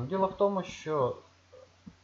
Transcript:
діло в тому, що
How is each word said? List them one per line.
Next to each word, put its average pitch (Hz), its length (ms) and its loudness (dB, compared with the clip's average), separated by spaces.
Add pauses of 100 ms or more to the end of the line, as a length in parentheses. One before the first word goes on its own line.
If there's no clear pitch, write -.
діло 185 220 2
в 190 100 -4
тому, 202 260 4
що 151 520 0 (880)